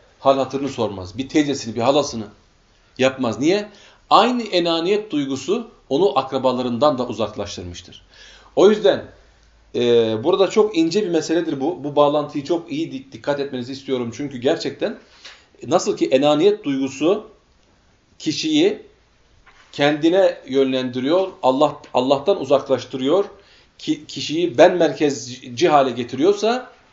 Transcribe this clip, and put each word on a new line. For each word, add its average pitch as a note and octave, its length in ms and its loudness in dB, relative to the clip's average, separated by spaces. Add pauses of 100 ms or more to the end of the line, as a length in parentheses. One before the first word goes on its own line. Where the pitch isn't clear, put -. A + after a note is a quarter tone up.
(180)
hal C3+ 180 2
hatırını C3+ 320 -4
sormaz. G2+ 500 -8
Bir C3+ 100 -8
teyzesini, C3+ 460 -2
bir A#2 60 -6
halasını B2 440 0 (760)
yapmaz. B2+ 420 -2
Niye? G3 300 0 (400)
Aynı A#3 320 4
enaniyet F3+ 680 -2
duygusu A3+ 600 -4 (180)
onu E3+ 300 2
akrabalarından B2+ 800 0
da B2 80 -4
uzaklaştırmıştır. G2 1000 -10 (500)
O F3+ 140 8
yüzden, G3 340 2 (680)
e, A#2 60 -2 (440)
burada F#3 260 2
çok G#3+ 260 2
ince E3 260 2
bir F#3 80 -4
meseledir D#3+ 500 -2
bu. C3+ 240 -4
Bu C#3+ 120 -8
bağlantıyı D3 480 0
çok E3+ 280 -4
iyi C#3+ 200 -6
di-, C3 200 -14
dikkat C#3+ 280 -4
etmenizi C3 320 -8
istiyorum. B2 440 -6
Çünkü C3+ 220 -10
gerçekten D#3 600 -4 (680)
nasıl F3+ 300 0
ki E3+ 100 -2
enaniyet D3+ 580 2
duygusu C#3+ 600 -2 (920)
kişiyi D#3 640 0 (880)
kendine E3 760 2
yönlendiriyor, C3 840 0 (140)
Allah, C#3+ 340 2 (180)
Allah'tan C#3 460 0
uzaklaştırıyor, C3+ 840 0 (540)
ki, - 280 -6
kişiyi C#3+ 520 -4
ben F3+ 180 8
merkezci C3+ 920 0
hale C#3 220 4
getiriyorsa, G3+ 800 -2 (220)